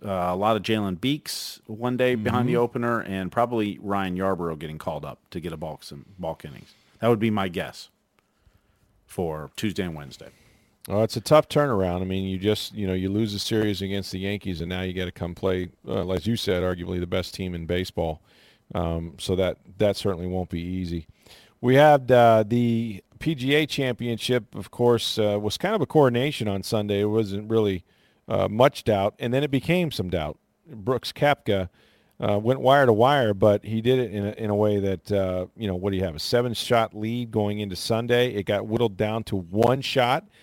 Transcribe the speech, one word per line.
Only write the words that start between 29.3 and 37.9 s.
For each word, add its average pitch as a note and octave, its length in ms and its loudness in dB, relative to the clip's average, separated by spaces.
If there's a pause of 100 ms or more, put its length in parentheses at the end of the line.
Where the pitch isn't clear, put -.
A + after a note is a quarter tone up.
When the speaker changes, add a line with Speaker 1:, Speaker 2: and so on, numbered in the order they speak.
Speaker 2:
then C3+ 120 0
it C#3+ 80 -4
became E3 400 0
some F#2 180 -6
doubt. D#2 300 -4 (280)
Brooks A#2 440 -4
Koepka, G#2+ 580 0 (500)
uh, G#2 200 0
went B2+ 220 0
wire C3+ 260 6
to A2+ 60 8
wire, A#2 420 4
but G#2 300 4
he A2 160 -4
did B2+ 180 2
it A2+ 120 -2
in G2+ 140 -4
a, G#2 60 -2
in A2 180 -4
a G#2 60 2
way G#2 240 4
that, G2 320 -2
uh, F#2 340 0 (100)
you A2 120 -6
know, F#2 80 0
what F#2+ 160 -2
do F#2+ 60 0
you F#2 60 0
have, E2 120 -4
a D#2 40 -10
seven-shot A#2+ 760 0
lead A2+ 340 -6
going G#2 300 -2
into G2 160 -6
Sunday? A#2+ 580 0